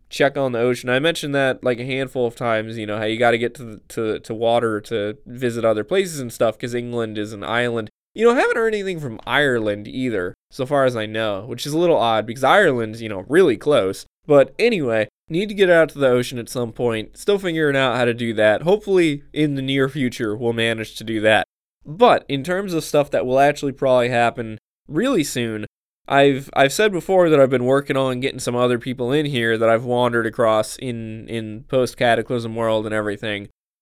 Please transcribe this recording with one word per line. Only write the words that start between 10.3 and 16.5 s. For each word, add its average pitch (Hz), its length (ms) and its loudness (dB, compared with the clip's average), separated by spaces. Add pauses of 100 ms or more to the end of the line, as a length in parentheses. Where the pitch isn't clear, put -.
so 131 140 -6
far 139 200 2
as 123 100 2
I 110 100 -4
know, 107 420 -4
which 120 180 -10
is 147 80 -6
a 160 60 0
little 170 180 4
odd, 113 280 2
because 120 200 -4
Ireland's, 127 560 2
you 110 80 -8
know, 95 180 -8
really 143 300 4
close. 107 480 0 (200)
But 139 320 4
anyway, 139 520 0 (180)
need 190 220 -2
to 208 60 -10
get 190 140 4
out 165 200 6
to 147 100 -12
the 139 80 4
ocean 123 300 0
at 117 100 -8
some 120 240 -6